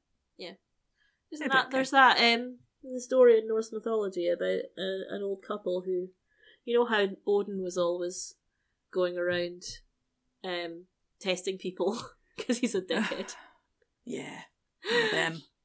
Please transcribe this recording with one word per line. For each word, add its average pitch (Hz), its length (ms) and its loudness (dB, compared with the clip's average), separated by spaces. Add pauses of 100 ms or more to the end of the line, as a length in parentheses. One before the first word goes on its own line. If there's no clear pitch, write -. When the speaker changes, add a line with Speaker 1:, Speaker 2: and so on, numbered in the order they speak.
(380)
Speaker 1:
Yeah. 180 140 -14
Speaker 2:
It'd - 100 -20 (720)
Speaker 1:
Isn't 302 140 -6
Speaker 2:
be 269 60 -2
Speaker 1:
that, 254 140 2
Speaker 2:
okay. 262 100 -4
Speaker 1:
there's 262 140 0
that, 269 260 8
um, 240 420 2 (240)
the 254 180 -8
story 247 360 8
in 220 100 2
Norse 220 240 -2
mythology 208 580 -2
about 185 320 -2 (160)
a, 190 320 -6
an 202 120 -8
old 196 220 -6
couple 196 380 -6
who, 185 280 -4 (540)
you 233 100 -6
know 240 120 4
how 208 240 0 (180)
Odin 202 340 0
was 180 160 -6
always 180 580 -2 (560)
going 180 260 -2
around, 175 460 -2 (800)
um, 175 420 -8 (340)
testing 185 380 -4
people 190 420 0 (200)
<laughs> - 200 -20
'cause - 200 -2
he's 247 160 0
a 185 60 0
dickhead. 185 580 -2
Speaker 2:
<sighs> - 60 -20 (640)
Yeah. - 340 -10 (460)
One 466 140 2
of 427 80 -2
them. 165 320 -4 (220)